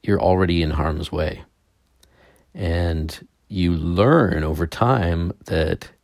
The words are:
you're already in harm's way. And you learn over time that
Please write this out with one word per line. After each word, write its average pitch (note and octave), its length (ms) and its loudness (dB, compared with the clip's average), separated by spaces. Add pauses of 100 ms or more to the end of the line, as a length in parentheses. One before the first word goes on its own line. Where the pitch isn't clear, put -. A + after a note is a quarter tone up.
you're G2+ 200 0
already F2+ 420 2
in D#2 80 0
harm's D#2 400 -4
way. - 320 -6 (1120)
And E2 720 -4 (220)
you F2+ 240 0
learn F2 680 2
over D#2 240 -2
time F2 640 0 (140)
that E2 440 -2 (140)